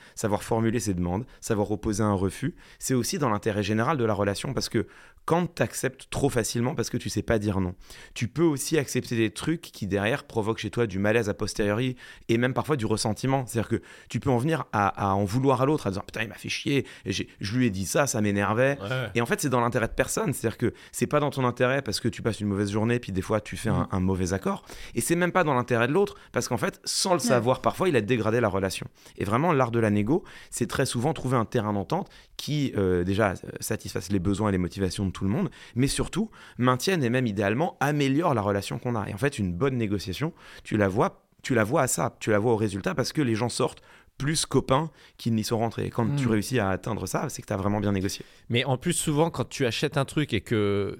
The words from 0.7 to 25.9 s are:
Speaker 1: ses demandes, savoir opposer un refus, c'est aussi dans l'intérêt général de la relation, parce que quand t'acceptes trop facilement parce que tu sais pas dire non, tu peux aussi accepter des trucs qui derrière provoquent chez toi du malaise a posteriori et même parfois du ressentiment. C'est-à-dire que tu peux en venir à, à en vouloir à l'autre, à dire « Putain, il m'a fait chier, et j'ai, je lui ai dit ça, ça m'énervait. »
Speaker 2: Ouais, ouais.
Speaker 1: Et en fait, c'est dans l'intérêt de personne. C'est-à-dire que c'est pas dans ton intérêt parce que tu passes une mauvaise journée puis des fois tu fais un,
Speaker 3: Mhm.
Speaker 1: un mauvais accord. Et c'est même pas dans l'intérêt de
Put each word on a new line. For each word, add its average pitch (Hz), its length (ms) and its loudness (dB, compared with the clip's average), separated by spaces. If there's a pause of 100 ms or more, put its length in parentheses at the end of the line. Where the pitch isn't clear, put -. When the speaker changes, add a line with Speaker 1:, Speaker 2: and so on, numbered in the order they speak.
Speaker 1:
ses 101 140 -2
demandes, 90 320 -2 (160)
savoir 104 300 0
opposer 107 320 0
un 104 100 4
refus, 98 420 -2 (220)
c'est - 160 -2
aussi 127 240 0
dans 143 120 2
l'intérêt 104 340 0
général 113 340 0
de 117 80 0
la 110 80 2
relation, 101 400 -2
parce - 160 -4
que 104 160 0 (400)
quand 170 220 2
t'acceptes - 640 -4
trop - 180 2
facilement 120 460 0
parce - 160 -2
que 123 60 -2
tu 113 120 -4
sais 101 140 -2
pas 117 160 2
dire 101 200 0
non, 90 140 0 (400)
tu 117 140 -2
peux 165 160 0
aussi 156 340 2
accepter 127 380 -2
des 110 160 2
trucs - 300 -4
qui - 260 -8
derrière 98 380 0
provoquent 110 340 -2
chez 107 100 -4
toi 120 160 0
du 95 140 -4
malaise 107 300 2
a 101 40 0
posteriori 110 640 0 (340)
et 117 80 4
même 127 160 2
parfois 123 220 0
du 113 100 -2
ressentiment. 117 640 0
C'est-à-dire 110 220 -2
que 110 120 0 (260)
tu 123 120 -4
peux 139 100 0
en 123 80 4
venir 151 340 0
à, 104 160 4 (220)
à 98 60 4
en 101 100 2
vouloir 131 380 2
à - 20 4
l'autre, 151 220 0
à - 20 2
dire « 95 160 -4
Putain, - 160 -8
il 110 80 -4
m'a 87 60 -14
fait - 140 -10
chier, 139 360 0 (200)
et - 60 -4
j'ai, 95 160 -4 (120)
je 98 180 -4
lui 127 80 4
ai 117 60 4
dit 95 160 -4
ça, 147 180 2
ça 117 160 0
m'énervait. » 107 640 2
Speaker 2:
Ouais, 98 40 -6
ouais. 123 280 -4
Speaker 1:
Et 117 60 2
en 117 40 2
fait, 202 160 -2
c'est 147 80 0
dans 123 120 2
l'intérêt 120 260 2
de - 60 -6
personne. 170 380 -2
C'est-à-dire - 280 -4
que 110 160 0 (160)
c'est - 160 -2
pas - 120 2
dans 139 120 0
ton 131 120 -2
intérêt 127 380 0
parce 110 180 -6
que - 80 -2
tu - 140 -4
passes 107 180 -2
une 104 80 -2
mauvaise 101 240 0
journée 113 280 2
puis 120 120 -8
des 92 120 -2
fois 107 180 0
tu - 160 -10
fais - 120 -4
un, 92 100 2
Speaker 3:
Mhm. 87 140 0
Speaker 1:
un 98 80 0
mauvais 92 320 0
accord. 190 300 -4 (300)
Et 120 80 -2
c'est - 140 0
même 175 160 2
pas 185 120 2
dans 151 120 2
l'intérêt 120 320 2
de 139 60 0